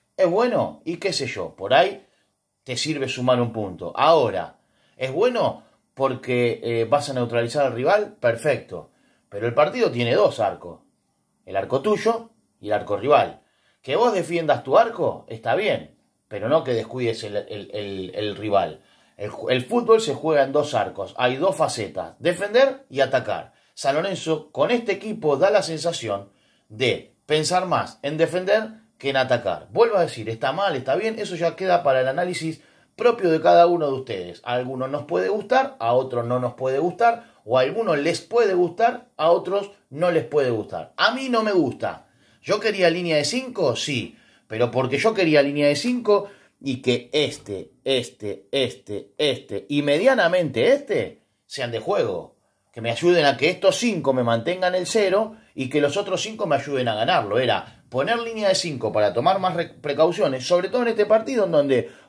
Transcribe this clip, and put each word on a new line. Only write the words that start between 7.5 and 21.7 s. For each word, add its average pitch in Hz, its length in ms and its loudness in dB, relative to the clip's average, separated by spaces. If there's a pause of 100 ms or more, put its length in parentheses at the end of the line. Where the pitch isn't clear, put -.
al 120 80 -2
rival, 185 460 0
perfecto. 117 720 -2 (360)
Pero 104 180 -6
el 120 60 -2
partido 156 380 2
tiene 120 240 0
dos 180 260 2
arcos. 87 400 -4 (640)
El 95 120 -8
arco 127 260 -2
tuyo 220 480 0 (300)
y 101 80 -12
el 104 40 -4
arco 104 240 -2
rival. 127 460 2 (400)
Que 135 140 -2
vos 226 180 2
defiendas 160 480 0
tu 139 160 4
arco, 214 500 0
está 113 280 -4
bien, 156 420 -4 (300)
pero 104 200 -6
no 156 140 4
que 127 100 -2
descuides 113 520 -4
el, 104 120 -8
el, 101 380 -8
el, 98 400 -8
el 104 220 -6
rival. 98 460 0 (340)
El 104 140 -10
ju-, - 200 -6
el 127 140 0
fútbol 226 360 4
se 151 140 -2
juega 147 300 2
en 135 80 -4
dos 147 200 0
arcos. 95 460 -4
Hay 127 180 0
dos 180 200 0
facetas, 101 640 -4